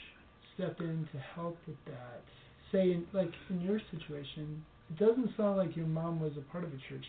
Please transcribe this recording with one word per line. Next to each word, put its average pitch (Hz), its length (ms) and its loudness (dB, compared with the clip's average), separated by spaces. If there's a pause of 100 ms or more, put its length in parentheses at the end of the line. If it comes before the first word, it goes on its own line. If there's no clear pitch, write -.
(540)
step 165 260 -4
in 160 320 -2
to 143 60 -6 (160)
help 170 220 -6 (100)
with 147 100 -10 (100)
that? 123 360 -12 (480)
Say, 185 220 8
in, 170 200 0
like, 180 200 2 (160)
in 180 120 0
your 202 200 2 (100)
situation, 151 720 -8 (280)
it 160 80 -8
doesn't 226 380 6
sound 202 200 4
like 180 200 2
your 160 100 0
mom 160 340 0
was 151 160 0
a 139 60 -8 (100)
part 175 120 -4
of 156 60 -8
a 135 60 -10 (120)
church 135 200 -10